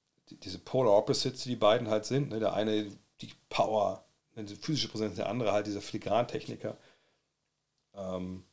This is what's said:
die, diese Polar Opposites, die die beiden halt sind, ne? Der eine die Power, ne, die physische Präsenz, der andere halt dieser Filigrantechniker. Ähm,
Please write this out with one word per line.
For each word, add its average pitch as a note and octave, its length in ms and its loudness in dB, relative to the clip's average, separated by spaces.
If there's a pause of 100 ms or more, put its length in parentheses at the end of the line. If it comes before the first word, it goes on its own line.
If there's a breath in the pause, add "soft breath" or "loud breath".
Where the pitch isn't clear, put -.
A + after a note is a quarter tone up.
(300)
die, - 60 -18
diese F#2 220 -10
Polar A2+ 400 4
Opposites, B2+ 460 0
die B2 60 -6
die A#2+ 60 -2
beiden G#2+ 320 4
halt G#2+ 180 0
sind, C3+ 240 0
ne? A2 100 -2
Der F#2 140 2
eine G#2+ 360 0 (320)
die - 100 -14 (160)
Power, G#2+ 560 2 (300)
ne, A2 100 -8
die G2+ 120 -12
physische - 320 -2
Präsenz, G#2+ 280 -4
der A2 120 -2
andere G#2+ 240 2
halt G#2 140 2
dieser G2+ 140 -4
Filigrantechniker. A2 960 -2 (1200 soft breath)
Ähm, F#2 580 -8